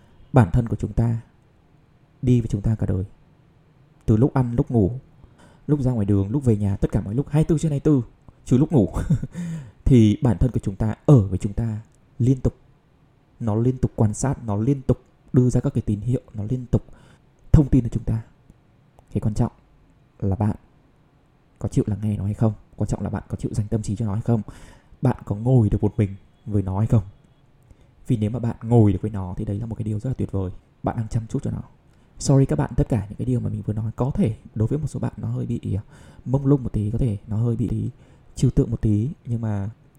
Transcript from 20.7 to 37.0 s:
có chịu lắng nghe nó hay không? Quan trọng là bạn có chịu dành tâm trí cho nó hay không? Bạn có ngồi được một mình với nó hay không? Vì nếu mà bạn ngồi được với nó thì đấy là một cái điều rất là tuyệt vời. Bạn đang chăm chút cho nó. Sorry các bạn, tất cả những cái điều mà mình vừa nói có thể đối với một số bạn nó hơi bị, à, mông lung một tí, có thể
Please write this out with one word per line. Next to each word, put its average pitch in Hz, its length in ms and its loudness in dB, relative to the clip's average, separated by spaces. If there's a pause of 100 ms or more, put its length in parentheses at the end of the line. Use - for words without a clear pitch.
có 104 100 -4
chịu - 180 0
lắng 101 140 -4
nghe 107 160 -4
nó 98 80 -6
hay 104 80 -4
không? 110 200 0 (220)
Quan 107 120 -4
trọng - 140 -4
là 98 80 -6
bạn 98 180 -6
có - 80 -8
chịu - 180 -8
dành 107 140 -4
tâm 110 140 -4
trí 107 140 -6
cho 113 100 -4
nó 101 80 -4
hay 110 80 -4
không? 117 200 0 (600)
Bạn 127 240 0
có 101 100 -4
ngồi 117 340 4
được 107 140 0
một 104 140 0
mình 98 180 0 (300)
với 104 160 0
nó 92 160 -4
hay 110 100 0
không? 110 160 4 (1040)
Vì 123 100 0
nếu 107 120 0
mà 120 100 -4
bạn 117 240 -4
ngồi 113 300 6
được 92 80 -4
với 110 100 -4
nó 95 260 -8
thì - 80 -6
đấy 104 140 -4
là 117 60 -6
một 113 100 -8
cái 117 80 -8
điều 107 160 -4
rất 131 100 -6
là 131 40 -4
tuyệt - 180 -4
vời. 95 200 -4 (320)
Bạn - 140 -2
đang 113 100 -4
chăm 113 200 -4
chút - 160 -6
cho 113 80 -6
nó. 107 100 -8 (580)
Sorry 139 260 4
các 151 100 0
bạn, 147 200 -2
tất 143 140 0
cả 101 200 -2
những - 80 -14
cái 120 80 -6
điều 123 140 0
mà 104 100 -4
mình 104 120 -6
vừa 107 120 -4
nói 110 220 -6
có 127 180 -2
thể 127 240 -2 (180)
đối 110 120 0
với 139 100 -2
một 151 100 -4
số 123 120 -10
bạn 113 180 -4
nó 107 100 -8
hơi 123 180 -4
bị, 107 300 -4
à, 104 80 -6 (420)
mông 139 200 -2
lung 135 180 2
một 110 100 -6
tí, 104 180 -2
có 113 60 -2
thể 117 200 0 (100)